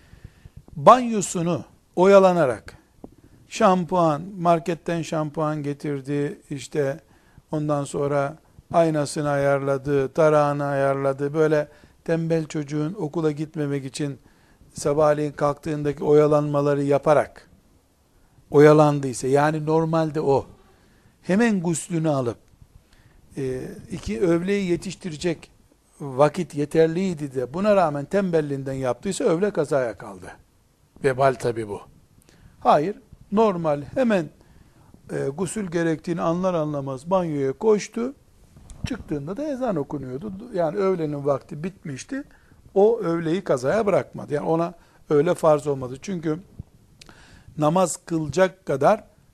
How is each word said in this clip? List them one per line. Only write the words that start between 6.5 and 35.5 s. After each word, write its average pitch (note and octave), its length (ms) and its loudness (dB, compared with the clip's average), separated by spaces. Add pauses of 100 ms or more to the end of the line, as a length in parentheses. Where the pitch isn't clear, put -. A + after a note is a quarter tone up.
ondan D3+ 320 -2
sonra C#3+ 540 -2 (360)
aynasını D#3 560 0
ayarladı, C#3 840 0
tarağını D3 520 4
ayarladı. C#3 680 -2
Böyle D#3 340 2 (380)
tembel E3 400 -2
çocuğun D3+ 480 -6
okula D#3 380 -2
gitmemek D3 540 -6
için C#3 340 -8 (540)
sabahleyin D3+ 580 2
kalktığındaki D3 720 -4
oyalanmaları D3 800 4
yaparak C#3 640 2 (1040)
oyalandıysa, D3 760 6
yani D3+ 380 2
normalde D#3+ 560 0
o C#3 240 2 (760)
hemen G3+ 400 2
guslünü E3 480 -2
alıp, B2+ 280 -2 (1000)
e, C3 240 -6 (300)
iki G3+ 300 -6
öğleyi F3+ 480 0
yetiştirecek E3+ 840 -6 (480)
vakit D3 560 0
yeterliydi D#3+ 800 0
de B2 180 -4
buna G3+ 220 2
rağmen D3 300 0
tembelliğinden D3 680 -2
yaptıysa C3+ 500 -4
öğle G3 280 2
kazaya C3+ 460 -2
kaldı. F#2+ 340 -16 (720)
Vebal C3+ 300 2
tabii A2+ 340 -4
bu. G2+ 140 -12 (800)
Hayır, F#3 360 2 (360)
normal F3 500 2 (120)
hemen, G#3+ 360 2 (840)
e, C#3+ 160 -4
gusül F3+ 400 -6